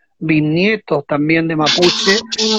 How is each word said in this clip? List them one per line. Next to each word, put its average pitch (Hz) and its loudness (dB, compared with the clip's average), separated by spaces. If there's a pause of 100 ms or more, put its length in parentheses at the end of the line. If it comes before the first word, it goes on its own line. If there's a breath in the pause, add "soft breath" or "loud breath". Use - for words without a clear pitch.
(200)
bisnietos 160 0
también 160 0
de 160 -4
mapuche, 175 2 (420)